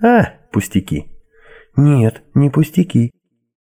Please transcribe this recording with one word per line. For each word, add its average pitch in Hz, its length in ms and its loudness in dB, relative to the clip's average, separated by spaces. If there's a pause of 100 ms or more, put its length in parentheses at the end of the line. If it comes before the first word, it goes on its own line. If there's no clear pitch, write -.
«А, 226 320 2 (180)
пустяки». - 600 -6 (640)
«Нет, 135 480 2 (100)
не 139 160 2
пустяки. 131 640 0 (500)